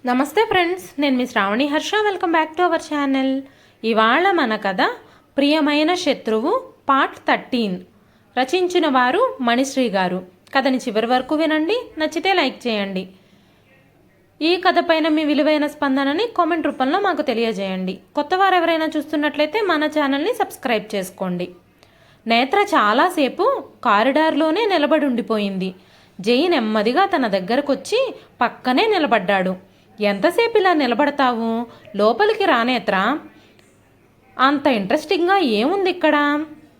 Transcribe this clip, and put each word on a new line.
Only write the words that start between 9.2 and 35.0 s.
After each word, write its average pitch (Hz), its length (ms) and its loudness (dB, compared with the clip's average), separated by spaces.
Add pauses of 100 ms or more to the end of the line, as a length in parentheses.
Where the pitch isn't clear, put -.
మణిశ్రీ 247 480 0
గారు. 185 340 -2 (320)
కథని 262 220 0
చివరి 220 280 -2
వరకు 262 300 0
వినండి, 320 460 0 (160)
నచ్చితే 330 360 -2
లైక్ 269 340 -2
చేయండి. 196 400 -4 (1300)
ఈ 339 140 2
కథ 359 240 0
పైన 320 280 2
మీ 311 180 2
విలువైన 294 420 2
స్పందనని 285 600 0 (100)
కామెంట్ 330 280 0
రూపంలో 285 340 0
మాకు 349 220 0
తెలియజేయండి. 196 800 -4 (160)
కొత్త 294 200 -2
వారు 381 200 4
ఎవరైనా 330 420 0
చూస్తున్నట్లయితే 302 640 -2
మన 320 240 0
ఛానల్ని 302 480 0
సబ్స్క్రైబ్ 240 640 -4
చేసుకోండి. 180 540 -6 (800)
నేత్ర 262 320 2
చాలాసేపు 320 1040 2 (220)
కారిడార్లోనే 302 800 2
నిలబడి 311 400 2
ఉండిపోయింది. 202 720 -2 (460)
జై 247 260 2
నెమ్మదిగా 240 580 2
తన 311 220 0
దగ్గరకొచ్చి 269 880 -2 (260)
పక్కనే 254 440 0
నిలబడ్డాడు. 202 680 0 (460)
"ఎంతసేపు 339 560 0
ఇలా 370 160 4
నిలబడతావు? 240 920 0 (320)
లోపలికి 403 480 2
రా 247 180 2
నేత్ర. 240 540 0 (1200)
అంత 277 280 2
ఇంట్రెస్టింగ్గా 302 720 0